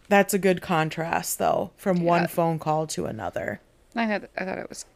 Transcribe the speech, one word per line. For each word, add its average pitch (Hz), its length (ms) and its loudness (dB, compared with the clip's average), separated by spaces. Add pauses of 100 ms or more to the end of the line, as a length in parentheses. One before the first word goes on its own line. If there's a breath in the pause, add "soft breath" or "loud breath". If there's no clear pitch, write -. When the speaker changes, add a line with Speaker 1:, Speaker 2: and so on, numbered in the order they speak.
Speaker 1:
that's 202 260 6
a 202 40 0
good 180 220 2
contrast, 165 800 -2
though, 80 380 2
from 180 260 0
one 170 200 4
Speaker 2:
Yeah. 175 40 0
Speaker 1:
phone 165 320 0
call 156 300 0
to - 180 -6
another. - 540 -6 (360)
Speaker 2:
I 233 80 0
had, 208 320 -4
I 190 80 -6
thought 185 140 -6
it - 100 -10
was - 160 -14 (120)